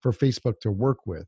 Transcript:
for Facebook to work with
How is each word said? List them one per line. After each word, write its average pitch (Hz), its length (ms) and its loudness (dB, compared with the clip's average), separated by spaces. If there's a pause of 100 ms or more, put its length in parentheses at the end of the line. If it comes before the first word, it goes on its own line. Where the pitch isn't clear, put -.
for 127 120 2
Facebook 123 480 0
to 107 100 -2
work 120 360 -2
with 85 220 -8